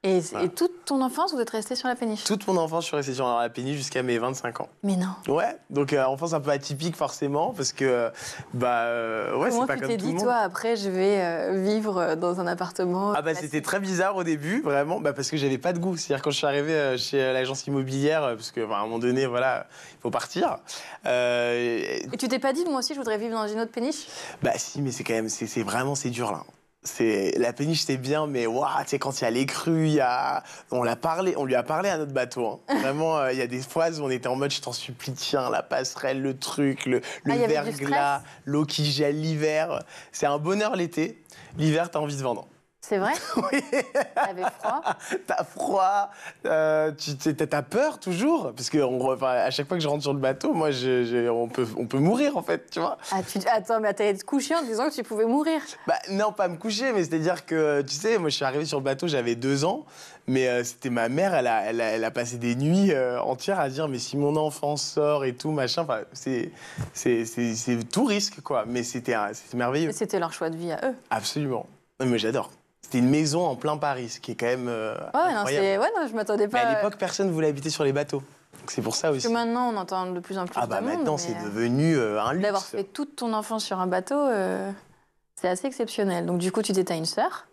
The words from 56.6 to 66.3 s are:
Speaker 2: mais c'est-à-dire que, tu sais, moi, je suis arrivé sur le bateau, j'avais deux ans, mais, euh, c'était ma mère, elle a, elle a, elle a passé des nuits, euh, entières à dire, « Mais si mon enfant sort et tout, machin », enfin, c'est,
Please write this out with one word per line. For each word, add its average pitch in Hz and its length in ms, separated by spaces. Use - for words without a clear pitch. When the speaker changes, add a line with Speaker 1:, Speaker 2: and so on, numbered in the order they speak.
Speaker 2:
mais 190 100
c'est-à-dire 160 420
que, 151 360
tu 139 120
sais, 220 240
moi, 165 120
je 139 80
suis 143 80
arrivé 139 200
sur 143 140
le 135 60
bateau, 139 220
j'avais 120 280
deux 139 300
ans, 254 200
mais, 131 220
euh, 123 160
c'était - 260
ma 117 200
mère, 170 260
elle 127 120
a, 110 180
elle 113 160
a, 113 100
elle 113 120
a 113 80
passé 120 260
des 120 180
nuits, 175 380
euh, 127 280
entières 185 380
à 139 100
dire, « 151 200
Mais 127 100
si - 180
mon 143 200
enfant 147 400
sort 147 480
et 127 100
tout, 156 160
machin », 139 320
enfin, 127 160
c'est, 131 380